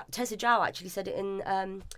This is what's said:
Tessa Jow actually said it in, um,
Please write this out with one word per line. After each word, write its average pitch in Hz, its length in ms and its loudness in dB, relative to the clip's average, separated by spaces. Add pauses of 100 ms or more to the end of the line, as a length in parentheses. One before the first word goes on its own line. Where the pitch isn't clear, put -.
(120)
Tessa 240 240 -2
Jow 233 280 6
actually 180 260 -2
said 190 180 -4
it - 80 -4
in, 196 300 -2
um, 190 380 -2 (140)